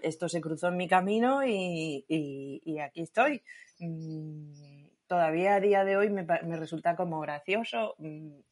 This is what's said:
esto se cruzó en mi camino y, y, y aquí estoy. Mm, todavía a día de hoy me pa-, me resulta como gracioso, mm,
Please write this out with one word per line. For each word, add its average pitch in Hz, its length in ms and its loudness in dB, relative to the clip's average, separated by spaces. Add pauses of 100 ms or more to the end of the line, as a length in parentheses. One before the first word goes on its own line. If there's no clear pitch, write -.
esto 160 280 -4
se 170 100 -2
cruzó 160 280 -4
en 180 100 0
mi 180 100 -2
camino 220 560 4
y, 170 640 -2
y, 143 560 -4
y 156 140 -6
aquí 147 240 -8
estoy. 247 400 0 (380)
Mm, 156 720 -10 (560)
todavía 175 480 4
a 196 40 6
día 196 240 6
de 196 120 4
hoy 208 120 4
me 202 140 -2
pa-, 165 220 0
me 165 120 -4
resulta 160 380 -2
como 170 240 -2
gracioso, 202 800 -4
mm, 156 320 -12 (220)